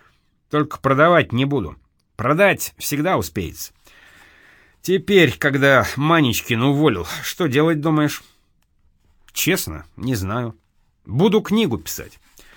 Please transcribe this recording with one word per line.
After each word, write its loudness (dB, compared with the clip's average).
Только -4
продавать 2
не 0
буду. -4
Продать 0
всегда -4
успеется. -6
Теперь, 2
когда 4
Манечкин 0
уволил, 2
что -4
делать 0
думаешь? -2
Честно, -4
не -4
знаю. -6
Буду 2
книгу -2
писать. -14